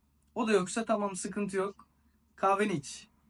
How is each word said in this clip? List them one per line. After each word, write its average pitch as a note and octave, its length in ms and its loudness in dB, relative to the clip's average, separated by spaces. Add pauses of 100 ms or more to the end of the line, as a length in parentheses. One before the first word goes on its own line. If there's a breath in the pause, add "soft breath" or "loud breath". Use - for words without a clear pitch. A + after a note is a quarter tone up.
(360)
O A3+ 120 -2
da A3 40 2
yoksa G3 340 2
tamam, G#3 300 0
sıkıntı G3 420 -4
yok. G3 300 -4 (480)
Kahveni G3 380 2
iç. - 340 -8 (220)